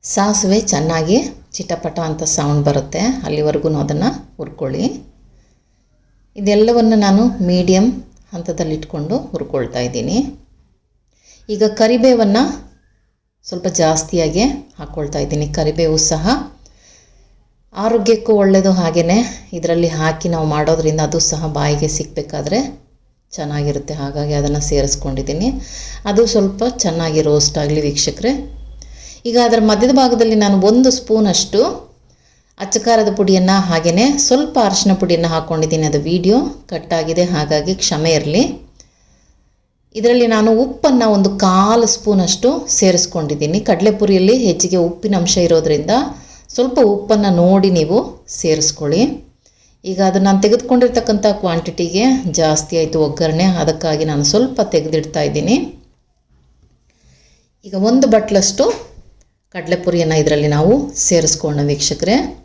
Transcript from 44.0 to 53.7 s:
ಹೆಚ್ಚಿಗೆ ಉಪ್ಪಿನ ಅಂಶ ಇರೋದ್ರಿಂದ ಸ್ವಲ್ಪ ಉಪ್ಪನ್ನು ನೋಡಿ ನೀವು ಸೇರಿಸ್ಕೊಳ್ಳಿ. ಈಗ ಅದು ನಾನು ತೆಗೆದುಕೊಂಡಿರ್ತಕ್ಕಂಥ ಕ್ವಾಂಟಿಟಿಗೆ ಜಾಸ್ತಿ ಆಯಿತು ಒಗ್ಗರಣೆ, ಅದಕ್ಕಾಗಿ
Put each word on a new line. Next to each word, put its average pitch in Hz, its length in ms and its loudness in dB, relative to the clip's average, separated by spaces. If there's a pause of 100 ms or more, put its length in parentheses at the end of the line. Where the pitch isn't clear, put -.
ಹೆಚ್ಚಿಗೆ 180 400 0
ಉಪ್ಪಿನ 196 340 -4
ಅಂಶ 175 140 0 (120)
ಇರೋದ್ರಿಂದ 160 440 2 (640)
ಸ್ವಲ್ಪ 254 220 0 (160)
ಉಪ್ಪನ್ನು 202 440 0
ನೋಡಿ 190 400 4
ನೀವು 165 220 2 (400)
ಸೇರಿಸ್ಕೊಳ್ಳಿ. 156 640 0 (840)
ಈಗ 185 240 -4
ಅದು 190 180 0
ನಾನು 196 180 4
ತೆಗೆದುಕೊಂಡಿರ್ತಕ್ಕಂಥ 240 800 2 (180)
ಕ್ವಾಂಟಿಟಿಗೆ 170 600 -2 (380)
ಜಾಸ್ತಿ 156 400 0
ಆಯಿತು 160 260 -2
ಒಗ್ಗರಣೆ, 160 400 0 (140)
ಅದಕ್ಕಾಗಿ 156 500 -2